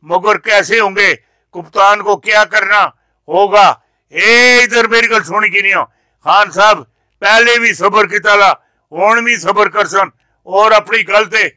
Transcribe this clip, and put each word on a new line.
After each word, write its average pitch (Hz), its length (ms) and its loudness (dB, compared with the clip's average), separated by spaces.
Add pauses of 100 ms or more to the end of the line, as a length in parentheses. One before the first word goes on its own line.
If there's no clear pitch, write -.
मगर 185 360 -2
कैसे 208 380 0
होंगे, 196 360 0 (400)
कप्तान 196 480 0
को 202 160 0
क्या 214 280 0
करना, 202 380 -2 (440)
होगा। 190 400 2 (440)
ए 240 500 2
इधर 233 240 0
मेरी 226 220 0
गल 220 140 0
सुन 202 260 -4
की 190 140 -2
नहीं 196 120 -2
हो। 160 100 -2
खान - 680 -4
साहब 190 320 0 (400)
पहले 233 360 2
भी 233 160 -2
सबर 196 320 0
किता 208 280 -2
ला, 202 160 4 (420)
हुण 208 280 0
भी 233 160 -2
सबर 196 320 -2
कर 196 180 -2
सन 185 240 -2 (360)
और 202 260 2
अपनी 214 300 0
गल 202 240 0
ते 202 300 -2